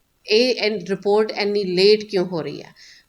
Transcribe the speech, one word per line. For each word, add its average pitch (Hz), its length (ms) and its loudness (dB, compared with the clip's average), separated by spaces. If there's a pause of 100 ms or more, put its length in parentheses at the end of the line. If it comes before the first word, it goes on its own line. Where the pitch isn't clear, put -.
(280)
ਇਹ 233 280 2
ਐਨ-, 214 340 -4
ਰਿਪੋਰਟ 202 420 0
ਇੰਨੀ 208 320 -2
ਲੇਟ 196 400 4
ਕਿਉਂ 190 220 -2
ਹੋ 175 160 -6
ਰਹੀ 143 200 -10
ਹੈ, - 120 -20 (360)